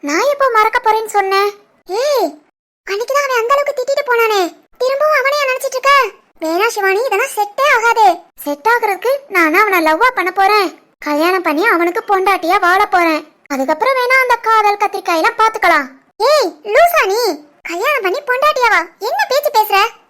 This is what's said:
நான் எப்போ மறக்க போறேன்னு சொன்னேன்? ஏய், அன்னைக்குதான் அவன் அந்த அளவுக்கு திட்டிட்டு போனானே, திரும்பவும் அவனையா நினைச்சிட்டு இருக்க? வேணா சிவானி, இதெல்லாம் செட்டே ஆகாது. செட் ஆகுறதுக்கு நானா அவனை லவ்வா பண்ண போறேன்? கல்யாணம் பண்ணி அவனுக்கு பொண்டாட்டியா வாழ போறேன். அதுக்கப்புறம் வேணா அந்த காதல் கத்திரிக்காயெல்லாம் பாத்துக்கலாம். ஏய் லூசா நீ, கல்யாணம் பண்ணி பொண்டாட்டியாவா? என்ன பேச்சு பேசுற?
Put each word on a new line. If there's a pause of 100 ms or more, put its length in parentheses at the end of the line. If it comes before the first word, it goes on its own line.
நான்
எப்போ
மறக்க
போறேன்னு
சொன்னேன்? (520)
ஏய், (600)
அன்னைக்குதான்
அவன்
அந்த
அளவுக்கு
திட்டிட்டு
போனானே, (420)
திரும்பவும்
அவனையா
நினைச்சிட்டு
இருக்க? (520)
வேணா
சிவானி,
இதெல்லாம்
செட்டே
ஆகாது. (380)
செட்
ஆகுறதுக்கு (240)
நானா
அவனை
லவ்வா (100)
பண்ண
போறேன்? (360)
கல்யாணம்
பண்ணி
அவனுக்கு
பொண்டாட்டியா
வாழ (120)
போறேன். (300)
அதுக்கப்புறம்
வேணா
அந்த (140)
காதல்
கத்திரிக்காயெல்லாம்
பாத்துக்கலாம். (440)
ஏய் (220)
லூசா (100)
நீ, (500)
கல்யாணம்
பண்ணி
பொண்டாட்டியாவா? (280)
என்ன (100)
பேச்சு
பேசுற? (320)